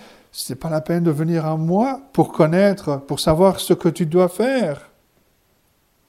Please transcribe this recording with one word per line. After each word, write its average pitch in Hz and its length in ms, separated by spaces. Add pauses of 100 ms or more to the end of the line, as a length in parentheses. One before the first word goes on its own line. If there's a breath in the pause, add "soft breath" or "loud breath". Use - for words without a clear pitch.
(320 loud breath)
C'est - 240
pas 160 160
la 156 100
peine 170 220
de 170 80
venir 160 340
à 156 120
moi 208 440 (100)
pour - 200
connaître, 175 640
pour 135 220
savoir 180 400
ce - 140
que 170 160
tu 165 180
dois 175 220
faire. » 220 600 (1200)